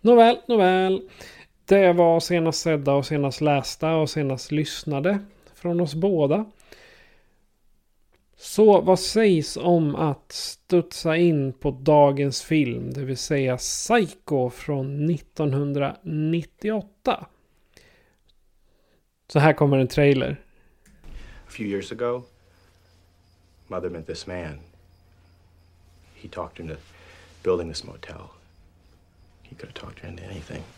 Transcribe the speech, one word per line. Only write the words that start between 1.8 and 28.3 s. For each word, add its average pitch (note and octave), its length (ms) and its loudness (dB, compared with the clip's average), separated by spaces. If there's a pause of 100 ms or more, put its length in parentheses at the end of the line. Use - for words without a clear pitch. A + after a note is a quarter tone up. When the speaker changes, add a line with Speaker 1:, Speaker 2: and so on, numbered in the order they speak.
Speaker 1:
var E3+ 260 6
senast E3 420 -2
sedda C#3+ 320 0
och C#3 120 0
senast C#3+ 360 -4
lästa D3+ 540 0
och D#3 140 0
senast C3+ 420 -6
lyssnade D3+ 680 -2 (360)
från F3 260 -2
oss D3+ 140 -4
båda. E3 500 2 (2000)
Så G#3 400 6
vad F#3 180 2
sägs G3 580 0
om D#3+ 380 2
att C#3+ 360 -4
studsa - 840 -2
in D3+ 360 2
på - 180 -4
dagens C#3 720 4
film, B2+ 500 -2
det C3+ 120 -8
vill C3 120 -6
säga C3 400 -2
Psycho D3+ 920 -2
från C#3 560 -6
nittonhundranittioåtta? D3+ 2250 -4 (2000)
Så - 120 0
här D3+ 140 4
kommer C#3+ 240 2
en C3 100 2
trailer. C#3 540 0 (1040)
Speaker 2:
A - 20 -20
few G#2 220 -8
years G2 200 -6
ago, A#2+ 320 -6 (1400)
Mother F2+ 220 -8
met E2 180 -12
this D#2+ 200 -12
man. E2+ 320 -12 (1600)
He - 140 -20
talked E2+ 300 -12
into D#2+ 160 -12 (680)
building F2 260 -2
this - 140 -12
motel. - 460 -18 (1120)